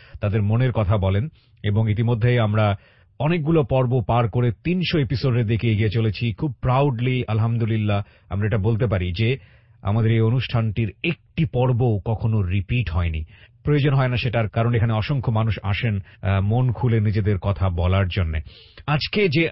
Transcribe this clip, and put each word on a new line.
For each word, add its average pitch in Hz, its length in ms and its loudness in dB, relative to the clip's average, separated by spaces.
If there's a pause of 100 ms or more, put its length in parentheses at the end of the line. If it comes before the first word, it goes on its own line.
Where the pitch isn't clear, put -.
(220)
তাদের 104 200 0
মনের 117 300 2
কথা 107 260 0
বলেন 98 300 0 (360)
এবং 104 280 0
ইতিমধ্যেই 120 480 0
আমরা 107 380 2 (420)
অনেকগুলো 156 440 2
পর্ব 127 440 0
পার 117 220 2
করে 120 220 0 (120)
তিনশো 175 360 0
এপিসোডের 123 480 0
দিকে 113 240 0
এগিয়ে 107 180 2
চলেছি। 110 440 -2
খুব 151 280 -6
প্রাউডলি, 127 680 0
আলহামদুলিল্লাহ, 110 760 0 (260)
আমরা 104 180 -2
এটা 104 100 0
বলতে 110 300 0
পারি 90 240 -2
যে 113 260 0 (440)
আমাদের 110 300 2
এই 113 100 4
অনুষ্ঠানটির 113 720 0 (100)
একটি - 420 -4
পর্ব 123 600 0
কখনো 110 360 0
রিপিট 95 480 -2
হয়নি। 80 340 -2 (400)
প্রয়োজন 143 300 2
হয় 131 140 2
না 123 100 -2
সেটার, 110 320 -2
কারণ 117 240 0
এখানে 113 200 2
অসংখ্য 117 380 -2
মানুষ 113 320 0
আসেন, 101 360 -2 (220)
আহ, 98 200 0
মন 120 300 0
খুলে 117 280 0
নিজেদের 104 380 0
কথা 95 320 0
বলার 90 380 2
জন্যে। 80 340 -2 (460)
আজকে - 420 0
যে, 165 220 0